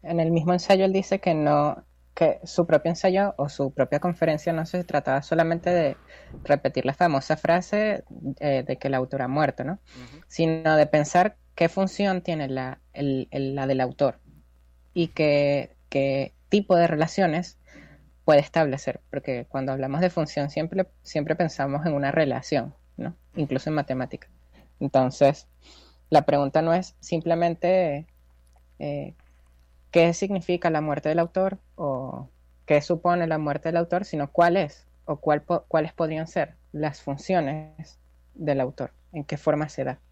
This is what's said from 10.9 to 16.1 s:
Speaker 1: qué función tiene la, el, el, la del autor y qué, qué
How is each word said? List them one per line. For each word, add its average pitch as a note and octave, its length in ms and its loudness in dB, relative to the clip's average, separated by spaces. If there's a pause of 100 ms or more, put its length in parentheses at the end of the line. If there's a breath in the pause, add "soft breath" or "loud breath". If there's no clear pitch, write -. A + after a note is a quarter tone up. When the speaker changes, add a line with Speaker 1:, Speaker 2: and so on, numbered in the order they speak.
Speaker 1:
qué E3+ 140 2
función F#3+ 540 0
tiene D#3 260 -4
la, C3 320 -6 (120)
el, C3+ 380 -2
el, C3+ 240 -4
la C#3 120 -4
del C3+ 140 0
autor B2+ 400 0 (720)
y E3+ 140 0
qué, C#3+ 680 0 (120)
qué C3+ 460 -2 (140)